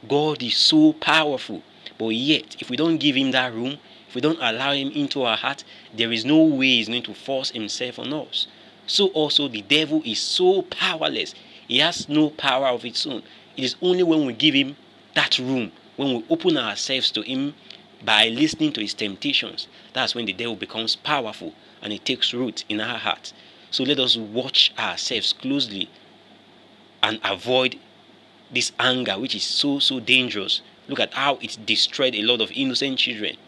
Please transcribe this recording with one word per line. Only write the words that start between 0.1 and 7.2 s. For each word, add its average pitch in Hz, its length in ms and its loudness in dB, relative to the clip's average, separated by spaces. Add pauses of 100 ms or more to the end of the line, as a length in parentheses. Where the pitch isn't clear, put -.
is 113 140 -2
so 156 360 8
powerful, 147 680 0 (360)
but 113 120 -2
yet, 131 500 0
if - 100 -10
we 123 60 -6
don't 160 220 2
give 135 180 2
him 135 160 0
that 127 200 0
room, 123 260 -6 (280)
if - 80 -20
we 123 60 -4
don't 156 200 2
allow 127 320 0
him 139 200 -2
into 143 320 -2
our 113 120 2
heart, 135 280 -6 (280)
there 113 200 0
is 113 120 -2
no 151 180 6
way 139 240 4
he's 117 220 4
going 120 140 -4
to 104 120 -12
force 135 360 -6